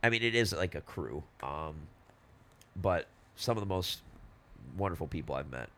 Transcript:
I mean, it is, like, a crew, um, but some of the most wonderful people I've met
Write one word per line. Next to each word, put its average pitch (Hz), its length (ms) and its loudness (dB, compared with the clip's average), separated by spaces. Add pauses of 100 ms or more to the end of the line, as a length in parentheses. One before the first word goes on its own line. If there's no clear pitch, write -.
I 117 80 6
mean, 113 120 2
it 117 120 4
is, 113 180 6
like, 87 220 0
a 76 60 -2
crew, 73 420 -6 (200)
um, 76 340 -4 (1000)
but 92 300 2 (300)
some 117 200 2
of 107 60 0
the 101 100 -2
most 92 300 0 (720)
wonderful 92 300 0
people 69 280 -2
I've 69 160 -2
met 62 280 -6